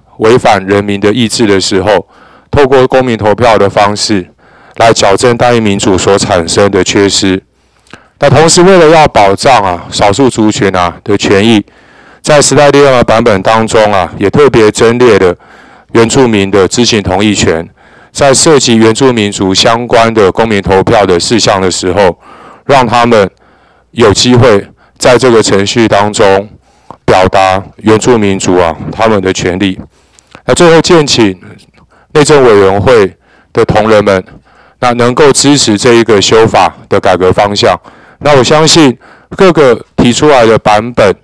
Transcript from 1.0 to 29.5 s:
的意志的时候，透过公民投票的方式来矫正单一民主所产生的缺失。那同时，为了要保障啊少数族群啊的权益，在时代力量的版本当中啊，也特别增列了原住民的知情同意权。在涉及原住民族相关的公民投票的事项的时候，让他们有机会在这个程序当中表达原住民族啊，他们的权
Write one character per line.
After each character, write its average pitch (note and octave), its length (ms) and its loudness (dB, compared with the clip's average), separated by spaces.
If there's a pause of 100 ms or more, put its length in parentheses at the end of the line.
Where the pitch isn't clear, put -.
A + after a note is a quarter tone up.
的 G2+ 120 0
意 A#2 140 -2
志 A2+ 200 -2
的 G2 140 0
时 F#2 220 -4
候， G2 240 0 (440)
透 C#3 160 0
过 B2+ 200 2
公 C3 180 0
民 A#2+ 120 -4
投 G#2 180 0
票 A2+ 220 0
的 G2+ 120 2
方 G#2 280 -2
式 G2 320 -6 (480)
来 A2+ 160 2
矫 G2+ 240 -2
正 A#2+ 200 0
单 B2 200 0
一 A#2 40 0
民 G2+ 180 -2
主 G2+ 180 -2
所 G2 200 0
产 F2+ 300 -2
生 G2+ 240 0
的 G2 140 0
缺 G2+ 240 0
失。 F#2+ 340 -4 (800)
那 C#3+ 100 2
同 D#3 180 4
时， F3 140 2
为 F#3 160 4
了 D#3 120 4
要 D#3 180 4
保 G2 260 0
障 B2 300 0
啊 F#2+ 260 -4
少 G#2 220 0
数 B2+ 180 0
族 G#2+ 220 -2
群 F#2+ 240 -4
啊 F2+ 260 -2
的 G#2 160 -4
权 G2+ 260 0
益， A2+ 200 0 (560)
在 D3 200 0
时 C3+ 140 0
代 C#3+ 160 2
力 C#3 120 2
量 C#3 100 4
的 A#2+ 100 2
版 A2+ 220 0
本 G#2 180 0
当 A2+ 240 0
中 G#2+ 260 0
啊， F2 260 -2
也 G2 120 -2
特 D3 180 2
别 A2+ 220 2
增 A#2 280 0
列 A#2 200 0
了 F2+ 160 0 (580)
原 A2+ 160 0
住 C3 200 0
民 G2 220 -2
的 F#2+ 180 0
知 A#2+ 160 -2
情 G#2+ 180 -2
同 F#2 220 -2
意 G#2 100 0
权。 E2+ 340 -4 (440)
在 C#3 200 0
涉 D3 260 2
及 A#2+ 180 0
原 A2 180 2
住 C3 180 0
民 G#2 200 -2
族 F#2+ 220 -4
相 A#2+ 340 -2
关 A2+ 240 2
的 G#2 180 2
公 A2+ 160 -2
民 G#2 160 -2
投 F#2+ 220 0
票 G#2+ 200 0
的 F2+ 140 0
事 A2 220 -2
项 G2+ 200 -2
的 F#2 100 -2
时 F2+ 220 -6
候， F#2 240 -2 (500)
让 C3+ 200 2
他 A#2+ 200 0
们 G#2+ 220 2 (640)
有 A2+ 200 0
机 B2 240 0
会 A#2 280 2 (340)
在 B2+ 200 2
这 B2+ 120 2
个 A2 120 2
程 G2+ 240 -2
序 A2+ 220 -2
当 G#2 240 -2
中 G2+ 360 0 (560)
表 F#2+ 220 0
达 F#2+ 340 0 (180)
原 G#2+ 200 0
住 A#2+ 200 0
民 G2 200 -2
族 F#2 180 -2
啊， E2 200 0 (160)
他 A2+ 160 -2
们 G#2 120 0
的 F#2 120 -4
权 F2+ 260 -6